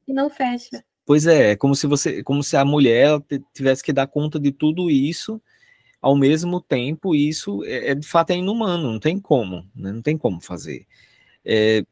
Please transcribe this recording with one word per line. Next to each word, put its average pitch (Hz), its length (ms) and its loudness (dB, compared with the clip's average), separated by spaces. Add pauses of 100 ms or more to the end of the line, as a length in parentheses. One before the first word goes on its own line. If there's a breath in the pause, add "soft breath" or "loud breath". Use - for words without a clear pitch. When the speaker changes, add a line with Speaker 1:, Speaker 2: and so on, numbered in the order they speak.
Speaker 1:
que 269 80 -8
não 269 160 -2
fecha. 247 560 -6 (200)
Speaker 2:
Pois 151 220 4
é, 139 260 6
é 101 40 0
como 139 200 0
se 147 100 -2
você, 139 380 -2
como 143 180 -2
se - 140 -2
a 139 80 4
mulher, 139 420 4
ela 151 140 2
te-, 139 220 -8 (120)
tivesse 135 280 0
que 156 100 -2
dar 135 160 0
conta 151 320 -4
de 143 100 0
tudo 165 400 -2
isso 160 500 -2 (600 soft breath)
ao 139 140 4
mesmo 160 440 2
tempo, 151 540 -4
e 147 140 2
isso 202 360 -8
é, 117 260 -6
é, 139 40 0
de 151 120 -8
fato, 165 260 2
é 175 40 0
inumano, 180 560 -2
não 110 80 -6
tem 175 200 -2
como, 95 540 -2
né? 101 180 -10
Não 113 100 -10
tem 156 160 -2
como 95 220 -4
fazer. 76 460 -12 (580 soft breath)
É, 110 480 2